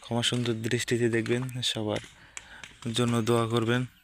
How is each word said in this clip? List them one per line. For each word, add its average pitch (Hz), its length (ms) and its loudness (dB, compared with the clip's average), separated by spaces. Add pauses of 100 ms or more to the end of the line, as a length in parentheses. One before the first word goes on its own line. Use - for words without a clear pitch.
ক্ষমা 117 220 -2
সুন্দর 120 300 0
দৃষ্টিতে 117 560 0
দেখবেন, 120 520 0
সবার 107 380 -2 (920)
জন্য 120 280 2
দোয়া 117 260 2
করবেন 117 380 2 (180)